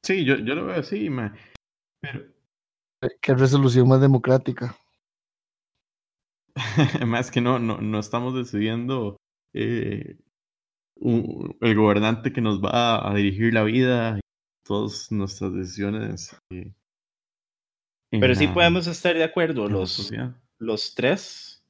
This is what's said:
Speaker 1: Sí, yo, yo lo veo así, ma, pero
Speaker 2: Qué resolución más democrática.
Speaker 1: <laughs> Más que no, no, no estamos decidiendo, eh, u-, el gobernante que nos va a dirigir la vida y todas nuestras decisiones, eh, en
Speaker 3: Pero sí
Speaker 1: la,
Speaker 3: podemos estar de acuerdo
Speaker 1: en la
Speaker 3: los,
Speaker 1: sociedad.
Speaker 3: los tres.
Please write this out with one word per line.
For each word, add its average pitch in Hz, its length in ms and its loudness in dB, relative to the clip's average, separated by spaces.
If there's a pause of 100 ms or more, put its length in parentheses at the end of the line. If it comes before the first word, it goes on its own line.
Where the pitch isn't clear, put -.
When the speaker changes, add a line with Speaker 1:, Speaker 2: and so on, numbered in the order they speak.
Speaker 1:
Sí, 190 180 0
yo, 131 140 4
yo 120 180 -2
lo 185 120 -6
veo 180 120 -4
así, 202 300 -6
ma, 113 260 -6 (640)
pero - 260 -12 (920)
Speaker 2:
Qué - 140 2
resolución 131 540 6
más 131 120 6
democrática. 127 800 2 (1800)
Speaker 1:
<laughs> 131 520 0
Más 117 240 -2
que 123 100 0
no, 123 180 2
no, 113 220 -4
no 107 180 -2
estamos 123 360 -4
decidiendo, 117 840 -4 (380)
eh, 110 640 -6 (800)
u-, - 640 -2
el 113 140 4
gobernante 107 580 2
que 123 80 -2
nos 104 200 0
va 113 480 0
a 101 60 -2
dirigir 101 380 2
la 110 100 2
vida 117 540 2
y 98 40 -6 (460)
todas 104 440 -4
nuestras 98 420 -4
decisiones, 101 840 -8 (160)
eh, 92 220 -14 (1400)
en 110 80 0
Speaker 3:
Pero 127 160 6
sí 151 120 2
Speaker 1:
la, 92 60 -2
Speaker 3:
podemos 170 340 4
estar 170 280 0
de 165 80 2
acuerdo 160 420 0
Speaker 1:
en 104 80 -2
la 95 60 0
Speaker 3:
los, 92 140 -4
Speaker 1:
sociedad. 113 420 -8 (240)
Speaker 3:
los 110 340 -6
tres. - 680 -4 (100)